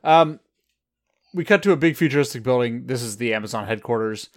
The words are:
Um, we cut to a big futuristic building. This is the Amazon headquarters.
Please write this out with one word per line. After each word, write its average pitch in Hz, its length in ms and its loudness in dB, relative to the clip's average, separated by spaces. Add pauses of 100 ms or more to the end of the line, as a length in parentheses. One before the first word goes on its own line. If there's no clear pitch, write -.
Um, 156 360 4 (920)
we 170 140 -6
cut 202 160 4
to 196 120 4
a 156 40 0
big 151 180 2
futuristic 139 460 0
building. 123 460 -2
This 123 160 -4
is 107 140 -10
the 113 180 -2
Amazon 107 320 -6
headquarters. 110 680 -4